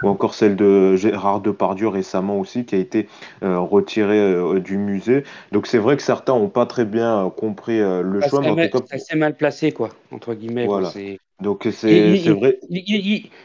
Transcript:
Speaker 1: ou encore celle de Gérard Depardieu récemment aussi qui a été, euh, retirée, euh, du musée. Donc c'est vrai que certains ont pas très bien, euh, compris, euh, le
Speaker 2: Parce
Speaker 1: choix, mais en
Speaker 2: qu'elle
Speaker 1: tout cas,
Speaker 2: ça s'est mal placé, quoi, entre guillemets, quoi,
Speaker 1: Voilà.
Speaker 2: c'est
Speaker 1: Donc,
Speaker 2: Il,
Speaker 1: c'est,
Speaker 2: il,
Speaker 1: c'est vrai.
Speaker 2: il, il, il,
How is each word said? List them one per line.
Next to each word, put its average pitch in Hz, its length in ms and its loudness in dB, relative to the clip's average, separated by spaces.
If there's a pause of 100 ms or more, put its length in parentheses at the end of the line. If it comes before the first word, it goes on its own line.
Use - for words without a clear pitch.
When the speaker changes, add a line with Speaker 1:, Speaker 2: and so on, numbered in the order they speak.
Speaker 1:
ou 101 60 2
encore 101 260 0
celle 101 220 2
de 98 400 6
Gérard 101 440 -2
Depardieu 98 460 -2
récemment 98 540 -2
aussi 120 240 -6
qui - 100 -6
a 95 40 2
été, 101 280 -2 (380)
euh, 90 160 0
retirée, 101 580 2
euh, 92 400 2
du 92 180 -4
musée. 101 460 0 (300)
Donc 104 160 -2
c'est 120 100 2
vrai 117 180 2
que - 60 -10
certains 131 300 -2
ont 107 160 2
pas 120 180 0
très 120 180 -2
bien, 110 420 0
euh, 92 40 -4
compris, 110 500 -4
euh, 92 220 0
le 95 160 -2
Speaker 2:
Parce 101 120 0
Speaker 1:
choix, 143 100 0
mais 156 100 0
en - 60 0
Speaker 2:
qu'elle 165 140 0
Speaker 1:
tout 131 100 0
cas, 120 100 -8
Speaker 2:
ça 135 80 -10
s'est 156 180 -8
mal 151 200 0
placé, 147 340 -2
quoi, 113 200 -6 (200)
entre 120 240 -10
guillemets, 113 320 -4
quoi, 101 140 0
Speaker 1:
Voilà. 92 100 -2
Speaker 2:
c'est 98 280 -12 (220)
Speaker 1:
Donc, 98 240 -4
Speaker 2:
Il, 110 80 0
Speaker 1:
c'est, 165 380 4
Speaker 2:
il, 190 140 4
Speaker 1:
c'est 113 80 4
vrai. 127 260 2 (120)
Speaker 2:
il, 180 160 -6
il, 202 200 -2
il, 202 240 -4 (140)